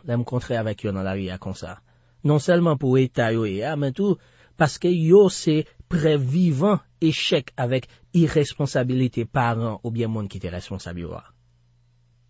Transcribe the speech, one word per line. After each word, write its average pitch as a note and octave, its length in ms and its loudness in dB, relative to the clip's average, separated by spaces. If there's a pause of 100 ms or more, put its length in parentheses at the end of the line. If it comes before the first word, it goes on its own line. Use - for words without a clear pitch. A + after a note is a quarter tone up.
lè A#2+ 160 -2
m A#2+ 80 -2
kontre B2 320 -4
avèk G#2+ 260 -6
yo G2+ 80 -2
nan F#2+ 140 -4
lari F#2+ 240 -4
a F#2 100 -10
konsa. F2+ 380 -12 (440)
Non D3 180 4
sèlman E3+ 400 2
pou C3 200 4
Eta B2 320 0
yo A2+ 140 0
e G2 160 -4
a, D3+ 160 -4
men C#3 160 -2
tou G3 240 0 (400)
paske E3 320 0
yo F3+ 380 6
se D#3 340 0 (260)
prèv D#3 300 2
vivan D#3+ 640 2 (160)
echèk D#3 560 0
avèk B2+ 320 -2 (260)
iresponsabilite C3 1120 0
paran A#2 580 -2
oubyen A2+ 280 -4
moun G#2+ 180 -6
ki F#2+ 140 -12
te F2+ 80 -8
responsab F2+ 480 -10
yo E2 160 -8
a. - 80 -14 (1080)